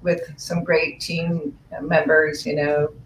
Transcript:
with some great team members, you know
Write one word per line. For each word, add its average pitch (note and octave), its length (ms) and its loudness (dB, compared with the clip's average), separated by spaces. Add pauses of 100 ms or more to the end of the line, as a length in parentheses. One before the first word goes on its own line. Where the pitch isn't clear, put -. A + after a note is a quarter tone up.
with E3+ 200 0 (160)
some - 260 -4
great - 380 0
team E3 560 -4 (240)
members, D#3 640 2
you D3 100 -2
know D3 380 0 (120)